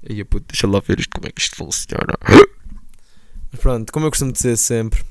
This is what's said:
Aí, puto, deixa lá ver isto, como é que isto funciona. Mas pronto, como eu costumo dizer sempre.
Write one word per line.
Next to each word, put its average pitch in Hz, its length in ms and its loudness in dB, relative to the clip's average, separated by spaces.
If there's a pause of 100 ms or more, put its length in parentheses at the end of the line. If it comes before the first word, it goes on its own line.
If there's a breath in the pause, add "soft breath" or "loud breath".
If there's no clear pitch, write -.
Aí, 104 140 -6
puto, - 260 -2
deixa - 200 0
lá 98 120 4
ver 98 200 -2
isto, - 100 -6
como - 160 -8
é - 60 -12
que - 80 -10
isto - 160 -4
funciona. - 580 -6 (1400 soft breath)
Mas 131 100 -10
pronto, 117 320 0
como 156 140 -2
eu 151 40 0
costumo 135 200 -2
dizer 120 260 -2
sempre. 113 540 -2